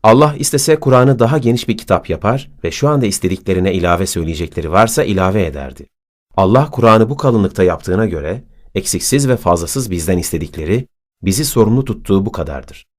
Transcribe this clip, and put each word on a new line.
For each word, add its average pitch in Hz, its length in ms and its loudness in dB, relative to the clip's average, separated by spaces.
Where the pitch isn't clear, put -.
Allah 143 360 4
istese 151 380 0
Kur'an'ı 131 420 4
daha 120 200 2
geniş 120 300 0
bir 110 80 -2
kitap - 340 -2
yapar 117 400 -4
ve 85 60 -4
şu - 180 -2
anda 139 180 0
istediklerine 92 680 -2
ilave 87 320 0
söyleyecekleri 82 680 -6
varsa 110 320 2
ilave 95 420 0
ederdi. 69 400 -12
Allah 120 340 2
Kur'an'ı 113 400 4
bu 139 60 -6
kalınlıkta 107 460 0
yaptığına 90 440 0
göre, 87 360 -8
eksiksiz 131 540 -2
ve 123 80 2
fazlasız 90 540 -2
bizden 87 280 -2
istedikleri, 82 680 -4
bizi 98 220 -2
sorumlu 120 400 2
tuttuğu 98 420 -2
bu - 60 -6
kadardır. - 540 -10